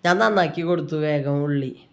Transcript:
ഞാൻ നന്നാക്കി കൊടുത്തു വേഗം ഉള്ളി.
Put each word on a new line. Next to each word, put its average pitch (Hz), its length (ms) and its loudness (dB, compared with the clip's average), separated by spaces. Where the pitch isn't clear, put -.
ഞാൻ 180 140 4
നന്നാക്കി 190 440 2
കൊടുത്തു 160 340 -2
വേഗം 143 480 0
ഉള്ളി. 139 320 -2